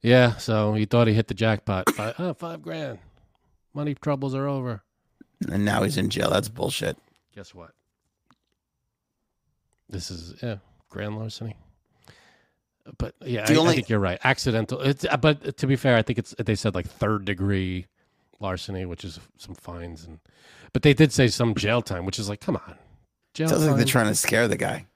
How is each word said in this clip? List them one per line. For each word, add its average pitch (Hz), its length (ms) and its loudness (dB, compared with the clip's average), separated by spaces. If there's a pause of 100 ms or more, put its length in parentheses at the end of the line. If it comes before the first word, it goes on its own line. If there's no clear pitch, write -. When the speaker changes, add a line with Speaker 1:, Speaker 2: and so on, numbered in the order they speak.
Speaker 1:
yeah, 120 360 6
so 107 380 2
he 107 100 2
thought 120 220 4
he 107 60 4
hit 110 140 2
the 101 60 -6
jackpot. 104 600 0
Fi-, 107 260 -6
oh, 180 140 -4
five 165 280 -12
grand. 151 380 -10 (720)
Money 147 220 -4
troubles 139 380 -2
are 135 140 -2
over. 123 340 -4 (720)
Speaker 2:
And 101 140 0
now 101 180 2
he's - 140 0
in 98 120 0
jail. - 200 -2
That's 101 200 2
bullshit. 110 480 -4 (380)
Speaker 1:
Guess - 180 -20
what? 85 180 -20 (2250)
This 95 220 -10
is, 85 300 -14
yeah, 113 160 -8 (320)
grand 104 280 -8
larceny. 110 380 -10 (1400)
But, - 240 -8
yeah, 113 240 -4
Speaker 2:
The 151 100 4
Speaker 1:
I, - 20 6
Speaker 2:
only 165 160 6
Speaker 1:
I - 20 4
think 127 140 -2
you're 107 100 2
right. 92 240 0
Accidental. 120 580 0
It's, 135 240 0
uh, 151 120 0
but 143 400 0
to 135 100 -2
be 131 80 4
fair, 127 200 4
I 113 60 6
think 117 180 -2
it's, - 180 -10
they 107 180 0
said, 95 200 -2
like, 87 120 -2
third 104 380 -2
degree 95 600 -2 (540)
larceny, 95 460 -6
which 87 200 -12
is 80 140 -14 (180)
some - 180 -18
fines. 85 500 -16
And, 80 140 -20 (540)
but - 80 -2
they 147 120 8
did 151 180 6
say 131 160 4
some 113 280 0
jail 113 260 0
time, 90 240 -8
which 95 140 -4
is 101 100 -4
like, 104 120 -8
come 156 140 -2
on. - 200 -12 (580)
Jail 160 160 -2
Speaker 2:
Sounds 160 180 2
like 139 80 4
they're - 100 4
Speaker 1:
time? - 60 0
Speaker 2:
trying 113 160 4
to 107 80 0
scare 113 320 2
the 101 100 0
guy. - 380 -6